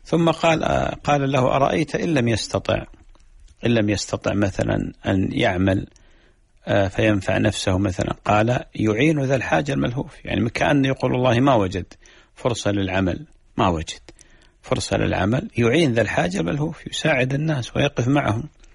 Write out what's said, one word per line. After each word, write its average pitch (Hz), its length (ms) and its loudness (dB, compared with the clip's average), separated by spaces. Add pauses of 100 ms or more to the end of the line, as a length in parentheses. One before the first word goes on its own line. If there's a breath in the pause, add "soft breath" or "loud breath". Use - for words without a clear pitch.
ثم 170 260 2
قال، 160 340 2
آه، - 300 0 (100)
قال 139 280 2
له: 127 240 2
"أرأيت 147 380 0
إن - 200 0
لم 120 140 2
يستطع؟" - 560 -2 (840)
إن 113 40 2
لم 107 200 2
يستطع 101 440 -2
مثلًا 101 580 -2 (140)
أن 98 260 2
يعمل، 98 540 0 (800 soft breath)
آه، 101 220 2
فينفع 101 500 0
نفسه 101 400 0
مثلًا، 95 360 -2 (100)
قال: 110 400 2 (100)
"يعين 135 500 2
ذا 131 120 0
الحاجة 139 360 -2
الملهوف"، 127 420 -4 (100)
يعني - 260 -2
كأن 143 340 2
يقول: 131 280 0
"والله 127 280 2
ما 139 140 4
وجد 95 320 0 (520 soft breath)
فرصة 117 320 -2
للعمل، 95 560 -2 (300)
ما 110 120 2
وجد 80 320 -4 (600 soft breath)
فرصة - 340 -4
للعمل"، 104 600 0
يعين 123 360 2
ذا 113 100 2
الحاجة 180 380 -2
الملهوف، 151 460 -4
يساعد 135 480 0
الناس 147 420 -2
ويقف 131 320 0
معهم. 135 400 0 (260 loud breath)